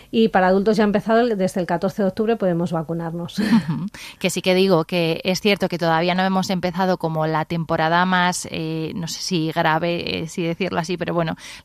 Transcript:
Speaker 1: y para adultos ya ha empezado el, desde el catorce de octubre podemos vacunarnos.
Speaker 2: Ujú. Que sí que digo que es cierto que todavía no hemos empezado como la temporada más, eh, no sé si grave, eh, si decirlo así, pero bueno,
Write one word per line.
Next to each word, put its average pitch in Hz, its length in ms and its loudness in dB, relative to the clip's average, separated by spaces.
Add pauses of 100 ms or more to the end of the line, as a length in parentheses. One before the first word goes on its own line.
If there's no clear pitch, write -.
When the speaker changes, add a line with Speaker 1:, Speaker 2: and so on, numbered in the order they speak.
(100)
Speaker 1:
y 226 180 4
para 185 180 4
adultos 196 320 4
ya 220 60 4
ha - 20 4
empezado 214 340 2
el, 233 160 0
desde 185 240 -2
el 170 60 -4
catorce 185 360 -2
de 190 60 2
octubre 220 280 0
podemos 175 360 0
vacunarnos. 170 680 -6
Speaker 2:
Ujú. 175 460 2 (320)
Que 185 120 -2
sí 185 100 -4
que 185 140 2
digo 185 300 4
que 165 380 0
es 185 200 -2
cierto 196 260 2
que 175 80 -4
todavía 165 380 2
no 185 80 0
hemos 190 260 0
empezado 180 480 0
como 160 300 -2
la 160 180 0
temporada 170 640 0
más, 180 440 0
eh, 160 440 -6
no 165 120 -6
sé - 140 -10
si 160 320 -2
grave, 165 720 0
eh, 160 60 -6
si 180 140 -6
decirlo 170 360 -2
así, 170 180 -4
pero 170 160 -4
bueno, 170 240 -2 (280)